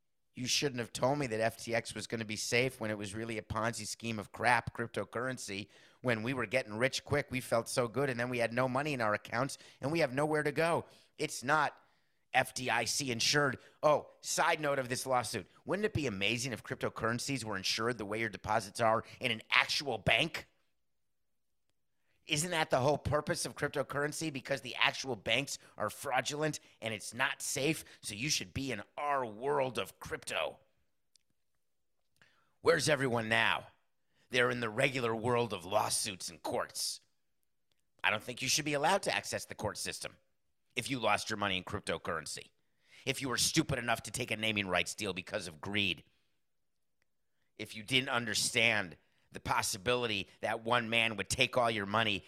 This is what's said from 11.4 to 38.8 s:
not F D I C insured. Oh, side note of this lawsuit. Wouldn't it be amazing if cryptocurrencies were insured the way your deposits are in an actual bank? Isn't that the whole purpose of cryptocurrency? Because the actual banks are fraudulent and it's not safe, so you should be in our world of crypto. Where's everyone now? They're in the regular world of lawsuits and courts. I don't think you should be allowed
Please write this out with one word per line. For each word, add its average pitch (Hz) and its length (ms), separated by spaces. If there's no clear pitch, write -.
not 143 340
F 131 220
D 123 160
I 117 140
C 135 260
insured. 127 480
Oh, 147 240
side 165 400
note 143 180
of 127 100
this 123 160
lawsuit. 123 420
Wouldn't 185 200
it 208 80
be 147 140
amazing 113 460
if 101 100
cryptocurrencies 120 840
were 107 120
insured 113 420
the 107 60
way 104 160
your 113 80
deposits 101 520
are 113 240
in 123 140
an 110 180
actual 127 480
bank? 123 480
Isn't 165 260
that 160 180
the 143 80
whole 139 200
purpose 147 460
of 127 120
cryptocurrency? 147 760
Because 135 280
the 113 200
actual 131 360
banks 113 420
are 107 140
fraudulent 143 680
and 110 140
it's - 180
not 135 300
safe, 147 420
so 107 120
you 123 160
should 95 240
be 131 160
in 104 120
our 143 300
world 127 540
of - 180
crypto. 90 580
Where's 151 260
everyone 123 400
now? 110 360
They're 123 200
in 123 100
the 117 100
regular 123 420
world 117 400
of 87 120
lawsuits 104 680
and 82 100
courts. - 600
I 95 60
don't 107 120
think 127 200
you 131 60
should 151 160
be 147 100
allowed 165 300